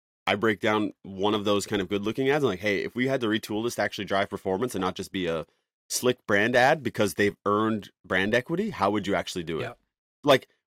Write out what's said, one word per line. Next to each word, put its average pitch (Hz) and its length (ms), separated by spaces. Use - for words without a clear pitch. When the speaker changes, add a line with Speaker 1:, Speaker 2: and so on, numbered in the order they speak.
Speaker 1:
I 95 100
break 107 240
down 107 320
one 98 320
of 104 100
those 101 220
kind 104 160
of 87 60
good 101 140
looking 110 280
ads. 147 140
I'm 120 60
like, 92 100
"Hey, 101 240
if - 100
we 127 140
had 135 140
to 117 60
retool 107 360
this 120 120
to 107 60
actually 104 240
drive 98 240
performance 95 440
and 98 80
not 92 120
just - 180
be 92 140
a 80 200
slick - 360
brand 110 300
ad 139 260
because 107 320
they've 104 220
earned 104 440
brand 95 280
equity, 170 360
how 98 200
would 104 160
you 95 80
actually 87 300
do 80 160
it?" - 40
Speaker 2:
Yeah. - 80
Speaker 1:
Like, 139 260